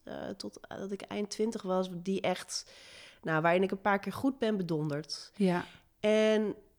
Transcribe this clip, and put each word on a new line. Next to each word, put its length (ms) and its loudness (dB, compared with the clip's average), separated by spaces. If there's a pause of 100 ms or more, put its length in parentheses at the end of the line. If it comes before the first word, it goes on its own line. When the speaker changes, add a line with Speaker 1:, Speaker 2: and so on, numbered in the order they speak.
Speaker 1:
eh, 240 -10
tot, 380 -10
eh, 120 -12
dat 140 -6
ik 100 -8
eind 280 -6
twintig 320 -2
was, 300 0
die 280 -4
echt, 500 -4 (520)
nou, 200 0
waarin 200 6
ik 80 2
een 100 -4
paar 180 2
keer 140 -6
goed 260 0
ben 180 0
bedonderd. 800 -4
Speaker 2:
Ja. 280 2 (360)
Speaker 1:
En 540 4 (240)